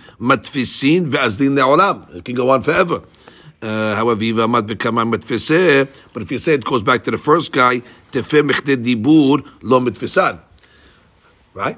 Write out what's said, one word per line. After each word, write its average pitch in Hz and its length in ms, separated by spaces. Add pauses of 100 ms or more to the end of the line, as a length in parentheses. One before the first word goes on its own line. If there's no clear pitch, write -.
(200)
matfisin 135 880
ve'azdin 139 480
le'olam. 143 600
It 87 80
can 123 100
go 123 140
on 131 120
forever. 170 420 (580)
Uh, 110 340
however, 113 260
if 113 140
amad 113 320
become 117 300
matfise, 135 880 (240)
but 113 120
if - 80
you 123 80
say 160 160
it 123 100
goes 127 180
back 123 220
to 123 60
the - 60
first 156 360
guy, 123 260 (320)
tefe 147 360
mechde 131 360
dibur 135 640 (140)
lo 127 180
mitfisan. 123 640 (1120)
Right? 110 240